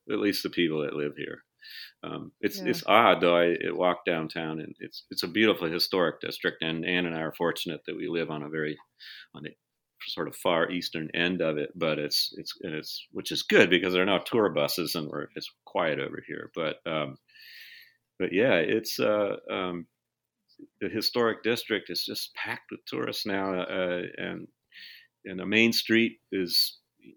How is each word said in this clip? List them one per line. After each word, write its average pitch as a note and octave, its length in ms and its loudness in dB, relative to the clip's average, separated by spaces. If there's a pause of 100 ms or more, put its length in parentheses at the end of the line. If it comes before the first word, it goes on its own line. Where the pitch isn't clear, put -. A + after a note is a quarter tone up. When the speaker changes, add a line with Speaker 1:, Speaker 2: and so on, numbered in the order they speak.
(120)
Speaker 1:
at G#2 80 -2
least G2+ 240 0
the D#2+ 80 -4
people D#2 320 2
that C#2+ 100 -4
live D2 240 -4
here. - 260 -12 (600)
Um, D#2+ 280 -10 (100)
it's, G2+ 180 -2
Speaker 2:
Yeah. - 100 -4
Speaker 1:
it's G2+ 160 -2
odd G2 360 8
though. F2 140 6
I, F2 180 6
I - 180 -2
walk F2 340 0
downtown, D#2+ 540 -2
and D#2 200 -12
it's, - 320 -14
it's - 120 -4
a F#2 40 -4
beautiful F#2 440 4
historic E2+ 500 2
district, E2 420 -4
and E2 220 -2
Ann F2+ 220 2
and E2 80 -4
I D#2+ 60 -4
are D#2+ 120 -4
fortunate E2 540 -2
that E2+ 100 -6
we D#2+ 100 -6
live E2 240 -2
on D2+ 120 -6
a D2 60 -10
very, D2+ 280 -4 (560)
on D2 100 -16
the D#2 80 -10 (580)
sort E2 180 -4
of - 80 -10
far E2+ 340 4
eastern E2 460 -4
end F2 260 2
of D#2 160 2
it, D2 180 -4
but D#2+ 220 0
it's, - 400 -2
it's, - 240 -10
and E2 140 -6
it's, - 380 -10
which - 180 -6
is D#3+ 100 -2
good A#2 300 8
because F2+ 220 4
there F2+ 100 4
are - 20 4
no F#2+ 140 2
tour G#2+ 300 2
buses, D2+ 440 0
and D#2 160 -4
we're, D2 260 -8
it's - 140 -10 (160)
quiet E2 340 0
over D2+ 280 -6
here. D2+ 260 -12
But, D#2 220 -4 (100)
um, D2+ 320 -4 (1000)
but F2+ 140 -2
yeah, G#2+ 220 4
it's, G#2+ 440 0
uh, G#2 380 0 (120)
um, F2+ 380 -4 (920)
the G#2 80 -4
historic A2 540 0
district A2 460 -2
is F2 160 -6
just - 300 -8
packed - 360 -8
with G#2 140 -12
tourists - 400 -6
now, F#2+ 360 0
uh, F2+ 400 -2 (160)
and, F2+ 300 -8 (760)
and F#2 140 -8
the F2+ 60 -6
main A2 280 6
street A2+ 460 2 (120)
is, F#2 460 0 (400)